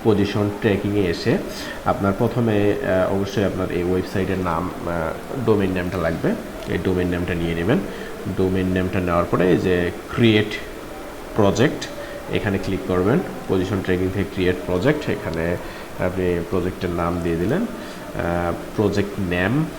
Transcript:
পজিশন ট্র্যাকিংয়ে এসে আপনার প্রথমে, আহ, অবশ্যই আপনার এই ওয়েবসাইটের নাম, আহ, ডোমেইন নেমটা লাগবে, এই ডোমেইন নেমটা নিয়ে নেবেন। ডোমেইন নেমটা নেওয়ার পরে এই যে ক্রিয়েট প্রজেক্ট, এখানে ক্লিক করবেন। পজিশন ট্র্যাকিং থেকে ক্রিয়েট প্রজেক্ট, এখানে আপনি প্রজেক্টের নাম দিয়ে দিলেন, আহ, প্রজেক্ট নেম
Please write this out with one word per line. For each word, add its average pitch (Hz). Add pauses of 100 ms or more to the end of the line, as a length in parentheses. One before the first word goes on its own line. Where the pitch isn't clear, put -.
পজিশন 101 (100)
ট্র্যাকিংয়ে 101
এসে 117 (460)
আপনার 98
প্রথমে, 107
আহ, 92
অবশ্যই 98
আপনার 90
এই 87
ওয়েবসাইটের 92
নাম, 87 (180)
আহ, 85 (540)
ডোমেইন 101
নেমটা 90
লাগবে, 85 (340)
এই -
ডোমেইন 90
নেমটা 90
নিয়ে 85
নেবেন। 92 (580)
ডোমেইন 92
নেমটা 92
নেওয়ার 87
পরে 92
এই 82
যে 87 (240)
ক্রিয়েট 110 (840)
প্রজেক্ট, 101 (460)
এখানে 101
ক্লিক 95
করবেন। 95 (300)
পজিশন 95
ট্র্যাকিং 92
থেকে 98
ক্রিয়েট 90 (100)
প্রজেক্ট, 98
এখানে 85 (500)
আপনি 90 (100)
প্রজেক্টের 92
নাম 85
দিয়ে 85
দিলেন, 110
আহ, 87 (240)
প্রজেক্ট 98 (200)
নেম 98 (140)